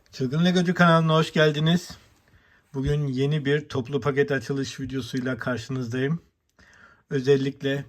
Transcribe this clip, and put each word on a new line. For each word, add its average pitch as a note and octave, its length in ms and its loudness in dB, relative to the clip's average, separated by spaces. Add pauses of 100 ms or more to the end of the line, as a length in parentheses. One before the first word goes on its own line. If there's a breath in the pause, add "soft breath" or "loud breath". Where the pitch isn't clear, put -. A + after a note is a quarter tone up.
(120)
Çılgın C#3 320 -2
Legocu F3+ 300 2
kanalına E3 400 6
hoş D#3+ 180 2
geldiniz. D#3 580 2 (840 soft breath)
Bugün C#3+ 320 -2
yeni C#3 380 -2
bir D3 240 0
toplu C#3 320 -4
paket C#3 320 0
açılış C3+ 480 -4
videosuyla B2+ 580 -6
karşınızdayım. C3 840 -4 (880 soft breath)
Özellikle C#3 760 0